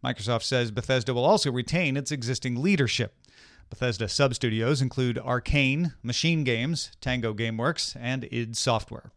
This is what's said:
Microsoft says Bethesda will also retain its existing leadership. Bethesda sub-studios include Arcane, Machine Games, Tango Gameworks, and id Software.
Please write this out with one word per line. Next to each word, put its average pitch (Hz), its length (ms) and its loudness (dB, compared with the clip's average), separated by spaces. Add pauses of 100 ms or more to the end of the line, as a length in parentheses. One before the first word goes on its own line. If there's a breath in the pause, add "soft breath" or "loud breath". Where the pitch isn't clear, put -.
Microsoft 117 400 -2
says 120 260 0
Bethesda 123 420 0
will 120 120 0
also 175 260 4
retain 135 460 0
its 143 160 -4
existing 123 500 -2
leadership. 143 540 2 (540 loud breath)
Bethesda 113 360 -2
sub-studios 123 720 2
include 127 380 0
Arcane, 135 760 2 (100)
Machine 156 400 2
Games, 127 560 -2
Tango 120 340 -2
Gameworks, 117 680 -2
and 123 300 -4
id 117 260 -4
Software. 117 600 -2